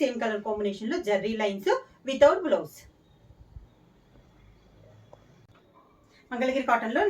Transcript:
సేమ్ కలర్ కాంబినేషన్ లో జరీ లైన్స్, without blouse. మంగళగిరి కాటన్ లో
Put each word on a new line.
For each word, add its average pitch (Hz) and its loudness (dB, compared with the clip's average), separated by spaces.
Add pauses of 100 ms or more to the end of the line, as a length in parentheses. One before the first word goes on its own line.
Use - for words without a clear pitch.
సేమ్ 247 0
కలర్ 208 -4
కాంబినేషన్ 208 -4
లో 359 -4 (100)
జరీ 208 0
లైన్స్, 202 -2 (400)
without 285 6
blouse. 175 -2 (3500)
మంగళగిరి 254 -2
కాటన్ 233 0
లో 349 2